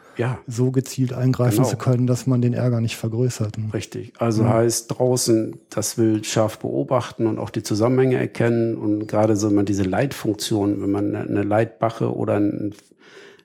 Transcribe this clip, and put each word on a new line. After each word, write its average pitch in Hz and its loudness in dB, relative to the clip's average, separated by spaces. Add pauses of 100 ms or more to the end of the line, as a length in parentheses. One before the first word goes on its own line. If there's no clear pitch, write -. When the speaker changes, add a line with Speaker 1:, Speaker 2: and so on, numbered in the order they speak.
(160)
Speaker 1:
Ja. 120 -2
Speaker 2:
so 127 0
gezielt 127 -2
eingreifen 123 2
Speaker 1:
Genau. 117 4
Speaker 2:
zu 104 -2
können, 123 2
dass 123 0
man 127 2
den 120 2
Ärger 117 0
nicht 113 -2
vergrößert, 117 -2
ne? 107 -4
Speaker 1:
Richtig. 107 -8
Also 113 2
Speaker 2:
Mhm. 120 4
Speaker 1:
heißt 113 2
draußen 123 2 (120)
das - -6
Wild 110 2
scharf 110 0
beobachten 127 -2
und 113 -2
auch 110 -8
die 110 -6
Zusammenhänge 127 2
erkennen 117 0
und 107 -2
gerade 107 4
so, 104 0
wenn 101 4
man 101 4
diese 101 0
Leitfunktion, 104 -2
wenn 98 -2
man 101 -2
eine, - -6
eine 104 0
Leitbache 113 0
oder 107 -2
ein, 104 -2 (720)